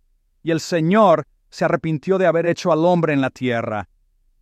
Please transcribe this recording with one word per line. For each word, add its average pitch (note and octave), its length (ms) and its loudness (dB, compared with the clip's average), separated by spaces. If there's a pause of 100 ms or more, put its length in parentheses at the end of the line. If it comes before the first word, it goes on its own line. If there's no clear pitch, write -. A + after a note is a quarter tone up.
(440)
Y D#3+ 80 -4
el D#3+ 80 0
Señor E3+ 680 2 (220)
se - 160 -6
arrepintió E3 520 -2
de F#3 100 2
haber E3 180 0
hecho E3+ 260 -2
al D#3 140 2
hombre E3+ 280 2
en C#3 80 0
la C3 80 -2
tierra, A#2 600 -6 (520)